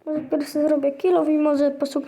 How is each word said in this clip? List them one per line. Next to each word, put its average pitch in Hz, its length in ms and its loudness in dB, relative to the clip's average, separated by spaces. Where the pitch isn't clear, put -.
Może 302 140 -4
pierwszy 302 480 -2
zrobię 277 240 2
kill 359 240 2
off 311 120 2
i 302 100 2
może 294 320 2
poszuk-, 277 380 -4